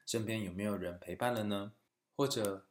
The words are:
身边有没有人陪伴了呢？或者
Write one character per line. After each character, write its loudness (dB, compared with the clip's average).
身 0
边 0
有 -2
没 -2
有 2
人 -4
陪 -8
伴 2
了 0
呢？ 0
或 4
者 0